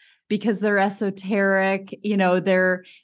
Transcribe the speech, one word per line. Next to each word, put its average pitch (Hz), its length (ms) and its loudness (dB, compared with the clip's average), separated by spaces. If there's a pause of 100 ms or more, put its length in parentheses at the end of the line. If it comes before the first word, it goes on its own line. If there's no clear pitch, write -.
(280)
because 208 320 -2
they're 202 180 0
esoteric, 196 1200 -2
you 208 140 -2
know, 185 220 4
they're, 185 460 0 (200)